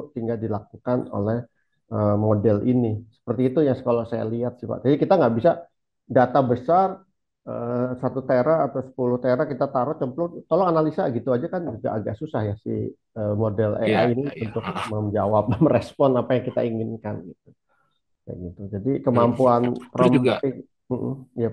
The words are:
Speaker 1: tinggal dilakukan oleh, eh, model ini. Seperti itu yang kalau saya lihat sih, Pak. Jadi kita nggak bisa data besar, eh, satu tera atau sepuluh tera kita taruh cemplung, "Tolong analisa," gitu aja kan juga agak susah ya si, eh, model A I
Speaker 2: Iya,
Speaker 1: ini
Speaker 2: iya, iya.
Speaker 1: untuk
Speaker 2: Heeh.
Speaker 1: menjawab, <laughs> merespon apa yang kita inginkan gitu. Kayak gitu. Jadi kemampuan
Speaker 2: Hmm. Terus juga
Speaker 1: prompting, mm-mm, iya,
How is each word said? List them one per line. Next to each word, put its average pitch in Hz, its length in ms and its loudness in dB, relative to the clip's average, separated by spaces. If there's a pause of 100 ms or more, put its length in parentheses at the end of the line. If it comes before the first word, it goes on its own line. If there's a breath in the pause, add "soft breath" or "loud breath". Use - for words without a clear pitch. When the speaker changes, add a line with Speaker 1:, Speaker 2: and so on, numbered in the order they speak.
(160)
Speaker 1:
tinggal 113 300 -4
dilakukan 107 540 -4 (180)
oleh, 107 200 0 (560)
eh, 104 220 2 (100)
model 107 320 4 (140)
ini. 123 160 2 (300)
Seperti 120 320 -4
itu 131 180 0
yang 127 100 0 (100)
kalau 117 240 2
saya 113 220 -4
lihat 120 260 -4
sih, 117 120 -10
Pak. 110 140 -4
Jadi 143 180 6
kita - 160 4
nggak 120 200 4
bisa 165 120 6 (640)
data 127 220 4 (120)
besar, 175 380 2 (580)
eh, 120 400 -4 (140)
satu 131 180 -2 (100)
tera 131 240 2 (140)
atau 131 200 -6
sepuluh 123 360 -2
tera 127 280 2
kita 135 220 -2
taruh 135 280 -2
cemplung, 143 280 -4 (200)
"Tolong 180 240 4
analisa," 156 300 0 (120)
gitu 120 200 -2
aja 131 180 -4
kan 185 80 -4 (140)
juga 110 220 -6
agak 107 240 -4
susah 156 280 -4
ya 101 40 -4 (100)
si, 117 80 -6 (460)
eh, 107 160 -2 (100)
model 107 280 0 (120)
A 110 40 2
I - 20 2
Speaker 2:
Iya, 107 120 2 (120)
Speaker 1:
ini 131 120 -2
Speaker 2:
iya, 139 140 -6
iya. 113 80 -4
Speaker 1:
untuk 107 180 -6
Speaker 2:
Heeh. - 260 -6
Speaker 1:
menjawab, 104 560 0
<laughs> 156 180 4
merespon 131 540 2
apa 120 160 -2
yang 123 140 -2
kita 120 200 -2
inginkan 110 460 -6 (140)
gitu. - 180 -20 (800)
Kayak 107 200 -12
gitu. 87 160 -14 (140)
Jadi 101 140 -4 (160)
kemampuan 120 580 4
Speaker 2:
Hmm. 123 140 0 (180)
Terus 123 200 6
juga 123 260 4
Speaker 1:
prompting, 135 140 -2 (360)
mm-mm, 123 220 -4 (260)
iya, 117 140 2